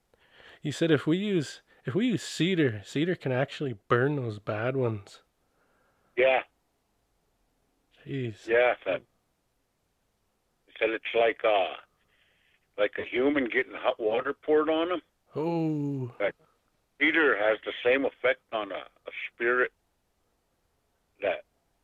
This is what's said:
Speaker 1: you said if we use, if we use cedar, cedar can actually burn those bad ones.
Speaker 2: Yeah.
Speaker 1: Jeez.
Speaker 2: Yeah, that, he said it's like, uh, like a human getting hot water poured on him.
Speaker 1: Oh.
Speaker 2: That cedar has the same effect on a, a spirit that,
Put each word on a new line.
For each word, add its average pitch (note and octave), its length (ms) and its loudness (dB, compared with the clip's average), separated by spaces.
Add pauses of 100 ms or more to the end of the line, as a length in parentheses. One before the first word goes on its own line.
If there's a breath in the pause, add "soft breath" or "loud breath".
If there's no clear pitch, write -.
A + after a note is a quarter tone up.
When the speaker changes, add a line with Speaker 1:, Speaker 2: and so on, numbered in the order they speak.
(640 loud breath)
Speaker 1:
you D3 100 -4
said E3 180 0
if C#3 160 4
we D#3 100 4
use, F#3+ 460 -2 (220 soft breath)
if B2 100 -6
we A3 140 2
use F#3+ 140 0
cedar, D3+ 640 0
cedar E3 300 -2
can C3 180 -4
actually C3 420 -2 (140)
burn C3+ 280 4
those A2+ 220 -6
bad A#2 380 -4
ones. A2+ 460 -4 (920)
Speaker 2:
Yeah. B2+ 240 4 (1700)
Speaker 1:
Jeez. B2+ 420 -6
Speaker 2:
Yeah, A#2 260 4 (120)
that, F#2 160 -2 (1600)
he - 120 -20
said A2+ 120 0
it's A2 140 -6 (100)
like, A2+ 300 2
uh, F#2+ 300 2 (1040)
like G#2 200 0
a - 60 -6
human C3+ 440 0
getting A2 260 -4
hot A2 260 -4
water A#2+ 320 0
poured D3+ 380 2
on E3 200 0
him. F3 120 -4 (340)
Speaker 1:
Oh. D3 840 -2
Speaker 2:
That - 160 -2 (640)
cedar D3+ 360 4
has G#2+ 280 2
the G2+ 80 -6 (120)
same C3 200 2
effect B2+ 360 -2 (120)
on G#2 200 -6
a, E2+ 40 -8
a - 360 -16 (200)
spirit B2 400 0 (1500)
that, - 220 -4 (400)